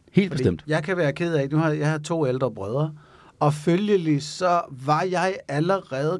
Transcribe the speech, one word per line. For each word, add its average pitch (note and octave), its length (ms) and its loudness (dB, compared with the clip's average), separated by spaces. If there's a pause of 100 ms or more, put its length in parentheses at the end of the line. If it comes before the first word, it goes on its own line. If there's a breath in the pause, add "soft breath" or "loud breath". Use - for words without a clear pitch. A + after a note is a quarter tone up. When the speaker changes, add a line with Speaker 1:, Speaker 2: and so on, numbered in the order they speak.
(120)
Speaker 1:
Helt F#3+ 180 4
Speaker 2:
Fordi C#3 120 -2
Speaker 1:
bestemt. A2 240 0
Speaker 2:
jeg D3+ 160 0
kan F#3 140 -2
være D3+ 160 0
ked E3+ 220 -2
af, C#3 160 0
nu D3+ 80 0
har D#3+ 120 2
jeg D3+ 200 0
har D#3 80 -2
to D#3 280 -2
ældre B2+ 280 0
brødre, C3 380 -2 (480 loud breath)
og D3+ 140 2
følgelig E3+ 680 2
så F3 380 0 (260)
var D3+ 160 2
jeg F#3 340 0 (120)
allerede E3 720 -2